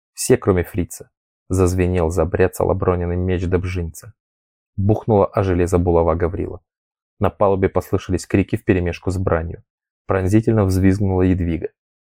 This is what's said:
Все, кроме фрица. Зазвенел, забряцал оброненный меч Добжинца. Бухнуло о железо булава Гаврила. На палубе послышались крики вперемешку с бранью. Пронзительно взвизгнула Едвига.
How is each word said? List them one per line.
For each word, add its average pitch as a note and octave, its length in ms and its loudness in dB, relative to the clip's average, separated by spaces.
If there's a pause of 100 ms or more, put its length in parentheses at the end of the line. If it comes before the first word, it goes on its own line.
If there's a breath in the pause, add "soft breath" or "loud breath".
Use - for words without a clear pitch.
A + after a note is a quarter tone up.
(140)
Все, - 240 2
кроме F#2 260 0
фрица. - 460 -8 (400)
Зазвенел, F2+ 600 2
забряцал F2+ 600 0
оброненный F2+ 460 0
меч F2+ 300 -2
Добжинца. F2+ 680 -6 (600)
Бухнуло G2+ 500 2
о - 160 -2
железо F2+ 360 0
булава E2+ 360 2
Гаврила. E2 460 -6 (580)
На G2 100 0
палубе F#2+ 400 2
послышались - 580 -4
крики - 300 0
вперемешку F2+ 540 -2
с F#2 80 -4
бранью. E2 460 -4 (420)
Пронзительно G#2 580 2
взвизгнула F#2+ 580 2
Едвига. F2+ 460 0 (340)